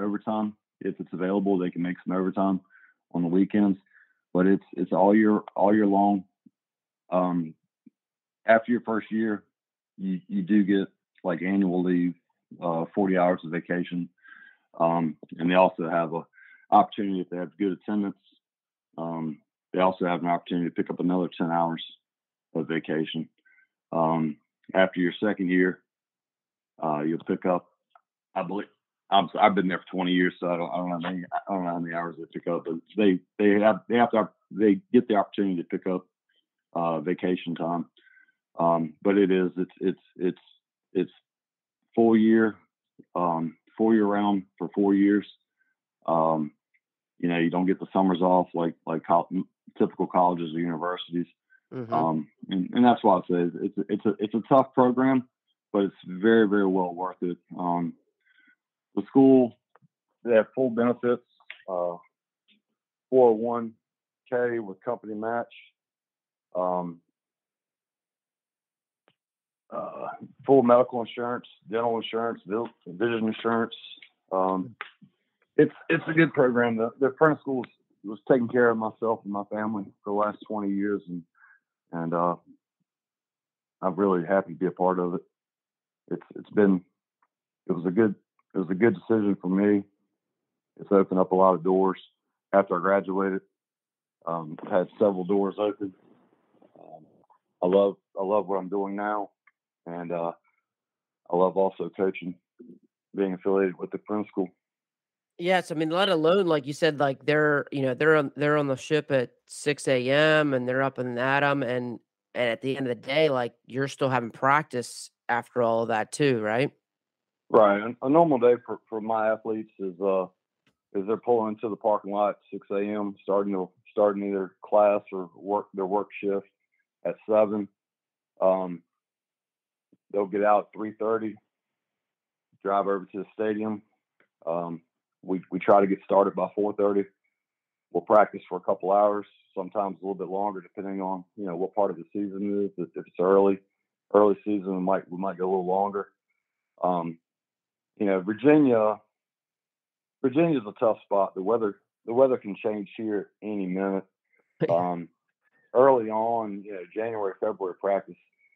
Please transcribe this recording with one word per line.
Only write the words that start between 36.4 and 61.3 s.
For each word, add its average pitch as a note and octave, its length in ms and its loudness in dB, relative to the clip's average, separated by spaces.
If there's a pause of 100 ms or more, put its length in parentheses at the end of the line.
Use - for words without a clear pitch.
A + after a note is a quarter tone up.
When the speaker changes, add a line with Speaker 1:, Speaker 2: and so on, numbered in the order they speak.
Speaker 1:
uh, E2 240 -2
vacation F2 560 -4
time. E2 300 -4 (760)
Um, E2+ 420 0
but G2 160 2
it G2 140 4
is, F#2 260 2
it's, F2+ 140 -4 (100)
it's, F#2 200 -2 (160)
it's, F2 240 -4 (520)
it's F2+ 180 -2 (840)
full A2+ 220 6
year, A2 380 4 (600)
um, E2 400 -2 (220)
full A2 160 4
year G#2+ 120 4
round G2+ 380 0 (140)
for E2+ 160 -8
four G2+ 220 4
years. G2+ 300 4 (840)
Um, D#2+ 440 0 (680)
you F2 100 -2
know, E2+ 80 0
you E2 140 2
don't F2+ 160 0
get F#2 120 0
the - 140 -10
summers F#2 280 2
off F2+ 320 4
like, E2+ 200 -2 (120)
like D#2+ 200 -6
col-, E2+ 240 0 (480)
typical F#2+ 300 -2
colleges F2 480 0
or E2 40 -4
universities. F2 680 -6 (460)
Speaker 2:
Mm-hmm. A#2 200 -10
Speaker 1:
Um, D#2+ 340 -2 (220)
and, F#2 240 -4
and B2 120 4
that's A#2+ 180 4
why G2 140 4
I - 40 -6
say F2 280 -2 (120)
it's G2 160 -6
a, G#2 120 -2
it's G#2 160 -4
a, G#2 140 0
it's G#2 140 -6
a A2 140 -2
tough C3+ 260 2
program, B2+ 540 2 (460)
but G2+ 100 2
it's F#2 120 -2 (100)
very, G#2 420 4
very G2 200 2
well F#2 260 0
worth F2+ 280 -8
it. F2 160 -4 (200)
Um, F2 360 -2 (1040)
the G2+ 120 -4
school, C3 500 6 (640)
they A#2 120 2
have G#2+ 200 4
full C3 140 0
benefits, A#2+ 540 0 (440)